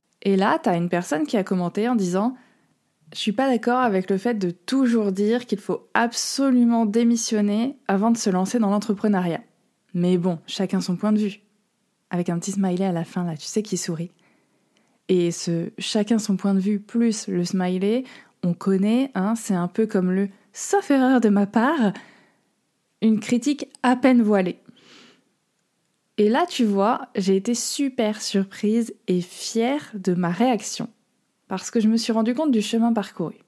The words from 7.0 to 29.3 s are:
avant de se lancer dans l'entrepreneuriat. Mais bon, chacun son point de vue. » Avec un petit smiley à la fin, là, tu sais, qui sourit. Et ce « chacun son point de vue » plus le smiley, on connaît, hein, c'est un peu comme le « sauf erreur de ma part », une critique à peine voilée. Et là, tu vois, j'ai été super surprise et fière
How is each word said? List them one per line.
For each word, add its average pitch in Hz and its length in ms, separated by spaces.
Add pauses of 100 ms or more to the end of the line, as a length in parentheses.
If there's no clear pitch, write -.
avant 196 240
de 233 80
se 220 120
lancer 190 280
dans 214 100
l'entrepreneuriat. 196 760 (520)
Mais 180 240
bon, 175 300
chacun 190 320
son 180 160
point 214 160
de 208 80
vue. » 202 200 (680)
Avec 175 180
un 170 120
petit 196 100
smiley 190 340
à 190 60
la 165 140
fin, 180 200
là, 165 120
tu - 100
sais, - 160
qui 202 140
sourit. 170 340 (1000)
Et 175 220
ce « 170 480
chacun 214 400
son 202 180
point 196 160
de 196 60
vue » 196 220
plus 226 480
le 180 160
smiley, 185 580 (400)
on 175 120
connaît, 208 600
hein, 202 220
c'est 214 180
un 175 140
peu 220 180
comme 185 240
le « 196 180 (240)
sauf - 380
erreur 262 300
de 233 80
ma 202 180
part », 226 460 (1120)
une 220 180
critique 262 480 (160)
à 254 100
peine 254 260
voilée. 202 380 (1600)
Et 208 100
là, 269 200
tu 254 160
vois, 208 500
j'ai 190 220
été 196 180
super 233 680
surprise 208 760 (120)
et 180 140
fière 233 760